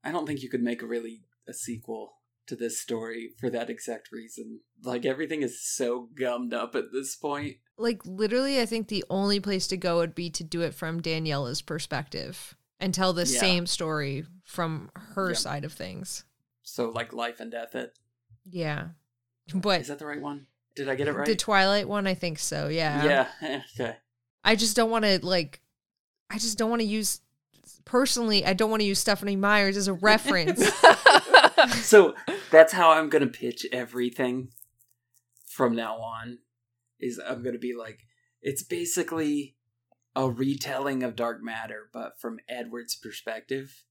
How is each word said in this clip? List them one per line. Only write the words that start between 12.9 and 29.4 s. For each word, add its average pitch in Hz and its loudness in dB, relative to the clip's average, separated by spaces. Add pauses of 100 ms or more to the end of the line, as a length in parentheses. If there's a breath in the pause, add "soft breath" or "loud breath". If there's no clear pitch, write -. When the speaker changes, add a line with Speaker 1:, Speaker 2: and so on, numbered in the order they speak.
Speaker 2:
tell 185 2
the 170 0
Speaker 1:
Yeah. 240 0
Speaker 2:
same 180 2
story 151 -4 (200)
from 160 -6
her - -6
Speaker 1:
Yeah. 165 -2
Speaker 2:
side 151 -4
of 160 -10
things. - -12 (380)
Speaker 1:
So, 117 -6
like, 117 -8
life 117 -8
and 117 -12
death 117 -10
it. 123 -10 (460)
Speaker 2:
Yeah. 165 -6 (640)
But 185 0
Speaker 1:
Is 147 -10
that 143 -10
the 151 -12
right 147 -8
one? 143 -10 (300)
Did 139 -4
I 135 0
get 143 0
it 147 -2
right? 143 -2
Speaker 2:
the 226 2
Twilight 196 2
one, 202 -2
I 190 0
think 170 -6
so, 147 -4
yeah. 147 2 (160)
Speaker 1:
Yeah, 135 -6
<laughs> - -14
okay. 113 -6 (480)
Speaker 2:
I 214 4
just 214 0
don't 226 2
wanna, 214 2
like, 175 -2 (680)
I 220 -8
just 220 -4
don't 220 0
wanna 233 0
use, 214 -2 (640)
personally, 233 2
I 190 2
don't 220 0
wanna 214 2
use 196 0
Stephenie 202 0
Meyers 202 4